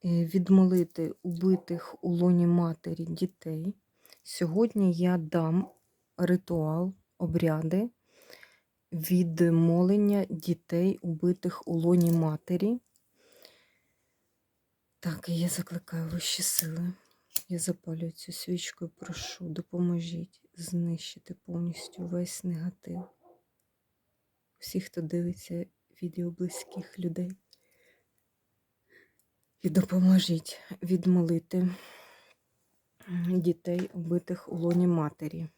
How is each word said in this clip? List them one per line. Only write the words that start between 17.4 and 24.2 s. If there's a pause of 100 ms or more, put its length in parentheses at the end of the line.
Я
запалюю
цю
свічку
і
прошу,
допоможіть (160)
знищити
повністю
весь
негатив. (1600)